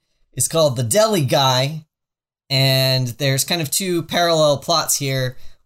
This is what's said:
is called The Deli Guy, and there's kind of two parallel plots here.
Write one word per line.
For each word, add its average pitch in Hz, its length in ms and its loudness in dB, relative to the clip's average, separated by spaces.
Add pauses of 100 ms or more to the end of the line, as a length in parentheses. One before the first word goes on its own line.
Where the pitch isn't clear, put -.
(320)
is - 160 -4
called 151 280 2
The 127 60 0
Deli 196 440 2
Guy, 139 580 0 (640)
and 131 600 0
there's 135 360 -2
kind 170 160 -4
of 143 100 -6
two 180 340 -2
parallel 156 540 2
plots 160 400 -2
here. 131 380 -4 (300)